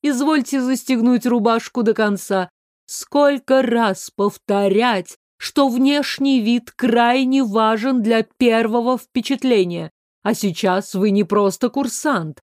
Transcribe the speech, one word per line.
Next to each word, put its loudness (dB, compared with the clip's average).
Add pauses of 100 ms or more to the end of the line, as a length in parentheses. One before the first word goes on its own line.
извольте 0
застегнуть 0
рубашку 0
до 2
конца. -2 (360)
Сколько 0
раз -2
повторять, -2 (200)
что 0
внешний 0
вид -2
крайне 2
важен 0
для 2
первого 0
впечатления. -2 (320)
А -2
сейчас -2
вы 0
не 2
просто 0
курсант, -4